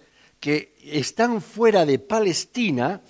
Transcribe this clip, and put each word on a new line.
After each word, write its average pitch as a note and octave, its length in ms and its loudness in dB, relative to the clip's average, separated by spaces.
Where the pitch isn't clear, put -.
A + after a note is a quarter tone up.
que - 440 -4
están F#3+ 580 -2
fuera G#3 460 2
de C3+ 100 2
Palestina, F#3+ 1120 -2